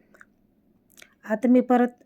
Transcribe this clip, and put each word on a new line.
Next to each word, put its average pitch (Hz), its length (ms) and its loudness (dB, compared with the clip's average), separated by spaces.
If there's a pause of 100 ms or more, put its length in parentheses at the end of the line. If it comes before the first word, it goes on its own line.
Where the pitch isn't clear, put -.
(1300)
आता 214 180 -4
मी 247 140 2
परत 247 260 0 (180)